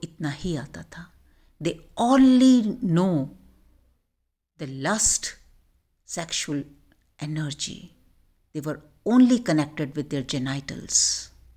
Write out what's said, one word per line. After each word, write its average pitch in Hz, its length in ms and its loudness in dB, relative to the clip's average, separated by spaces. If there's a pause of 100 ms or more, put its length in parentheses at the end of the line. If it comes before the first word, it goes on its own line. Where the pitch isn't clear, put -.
इतना 151 260 -8
ही 165 260 -6
आता - 260 -12
था। - 300 -20 (500)
They 165 140 -4 (240)
only 254 840 6
know 170 440 2 (1300)
the 135 240 -8
lust, - 400 0 (840)
sexual 160 540 -8 (600)
energy। 151 560 -8 (760)
They 147 60 -8
were 151 180 -8 (280)
only 247 380 6
connected 147 460 -2
with 147 180 -8
their 135 160 -6
genitals। 135 1040 -4 (280)